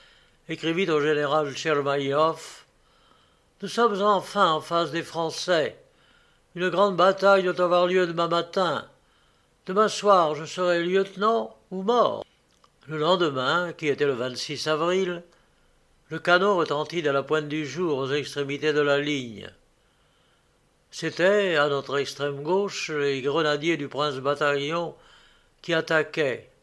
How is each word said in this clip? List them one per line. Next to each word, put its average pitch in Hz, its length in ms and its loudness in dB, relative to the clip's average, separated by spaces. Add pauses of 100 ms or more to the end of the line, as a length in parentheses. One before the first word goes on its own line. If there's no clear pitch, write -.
(480)
écrivit 165 420 -2
au 151 100 2
général 147 540 0
Tchermaïov : « 143 1120 -2 (960)
Nous 196 60 -10
sommes 208 340 0
enfin 202 520 2
en 156 80 -2
face 165 300 -2
des 160 120 -4
Français. 160 720 -2 (800)
Une 175 140 -2
grande 185 280 2
bataille 190 460 6
doit 180 200 0
avoir 175 240 4
lieu 185 200 2
demain 170 200 -2
matin. 170 580 0 (840)
Demain 202 200 2
soir, 180 480 4
je 156 100 -10
serai 175 380 0
lieutenant 196 720 0 (160)
ou 185 120 -8
mort. » 190 420 2 (600)
Le 156 100 -8
lendemain, 160 760 2
qui 160 140 -6
était 143 180 0
le 139 80 0
vingt-six 127 540 -6
avril, 175 560 0 (840)
le 160 80 -10
canon 180 400 4
retentit 151 500 -2
à 139 60 2
la 139 80 2
pointe 147 260 -2
du 151 180 -4
jour 143 340 -2
aux 135 120 -4
extrémités 143 600 -2
de 147 80 2
la 143 160 4
ligne. 123 520 -6 (1400)
C'était, 180 640 0
à 147 140 2
notre 139 300 -2
extrême 143 420 -6
gauche, 190 480 -2
les 143 320 -2
grenadiers 151 560 0
du 139 100 -6
prince 139 280 -4
bataillon 143 800 -2 (640)
qui 165 140 -2
attaquaient, 156 720 -2 (140)